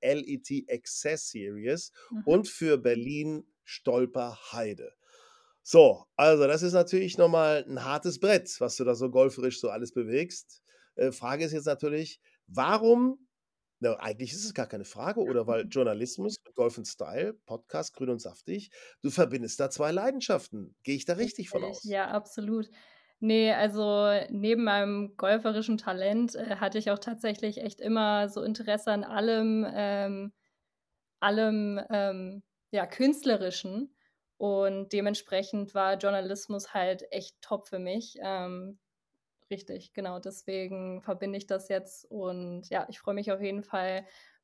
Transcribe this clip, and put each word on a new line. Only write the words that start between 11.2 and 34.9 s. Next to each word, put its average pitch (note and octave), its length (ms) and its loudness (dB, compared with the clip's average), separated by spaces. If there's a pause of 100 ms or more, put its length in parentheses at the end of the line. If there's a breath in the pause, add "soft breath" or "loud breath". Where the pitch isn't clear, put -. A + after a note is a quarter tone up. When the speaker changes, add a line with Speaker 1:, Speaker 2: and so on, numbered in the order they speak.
Speaker 1:
ist D#3 80 -2
jetzt D3+ 140 -4
natürlich, D3+ 560 -2 (260)
warum, A3+ 800 4 (540)
na, A#2 180 2
eigentlich A2 320 -6
ist G3+ 140 -8
es G#3+ 80 -10
gar B2+ 140 -4
keine G2+ 180 -10
Frage, F3+ 340 -4
oder? A#2+ 260 2
Weil A2+ 220 0
Speaker 2:
<laughs> - 20 -16
Speaker 1:
Journalismus, B2+ 720 -2 (140)
Golf A#2+ 220 0
and A#2 100 -10
Style, C3 460 -6 (120)
Podcast - 480 -8
Grün C3 160 -4
und A#2+ 100 -2
Saftig, F3 520 -10 (300 loud breath)
du C#3+ 80 -2
verbindest B2+ 500 0
da C#3 100 0
zwei D3 220 -2
Leidenschaften. F#3+ 840 -4 (100)
Gehe C#3 120 -2
ich C3+ 80 -6
da F3 120 -2
richtig G#3+ 340 -6
von F#3+ 120 -4
Speaker 2:
Richtig, - 180 -8
Speaker 1:
aus? - 40 -18
Speaker 2:
ja, G3 240 -2
absolut. G#3+ 600 -4 (500 soft breath)
Nee, A3 320 4
also G#3 580 2 (200)
neben A3 340 2
meinem G3+ 540 0
golferischen A3 600 2
Talent, G#3 580 0
äh, A3 200 -6
hatte G3+ 220 -2
ich G#3+ 140 0
auch G3+ 80 0
tatsächlich G#3+ 580 -4
echt - 240 -8
immer G#3 480 2
so G3+ 120 -8
Interesse G#3+ 500 -2
an G3+ 120 0
allem, A3 640 2
ähm, G3+ 640 -2 (840)
allem, G#3 720 0
ähm, G3 520 -4 (300)
ja, G3 140 0
Künstlerischen. A3 1080 -2 (460)
Und G3 540 0